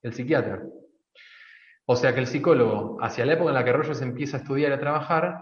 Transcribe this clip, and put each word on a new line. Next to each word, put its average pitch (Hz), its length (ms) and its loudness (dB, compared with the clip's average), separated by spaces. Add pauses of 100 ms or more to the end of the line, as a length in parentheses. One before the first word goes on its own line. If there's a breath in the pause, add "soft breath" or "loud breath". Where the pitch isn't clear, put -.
El 120 100 -8
psiquiatra. 123 500 -2 (1300 loud breath)
O 127 60 4
sea 127 180 4
que 135 60 0
el 127 80 0
psicólogo, 123 720 2
hacia 117 240 -4
la 151 100 4
época 160 160 0
en 139 40 0
la 123 100 2
que 123 80 2
Rogers 147 300 -2
empieza 131 360 -6
a - 20 -4
estudiar 139 320 0
y - 20 2
a 131 60 -4
trabajar, 160 600 0